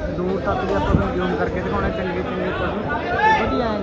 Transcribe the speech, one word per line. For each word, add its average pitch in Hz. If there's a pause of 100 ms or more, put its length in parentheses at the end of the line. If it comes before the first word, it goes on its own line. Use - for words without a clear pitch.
(180)
ਦੂਰ 185
ਤੱਕ 190
ਜੇ 196
ਆਪਾਂ 190
ਤੁਹਾਨੂੰ 190
ਜ਼ੂਮ 180
ਕਰਕੇ 180
ਦਿਖਾਉਣਾ, 190
ਚੰਗੇ 185
ਚੰਗੇ -
ਪਸ਼ੂ, - (640)
ਵਧੀਆ 254
ਐਂ 214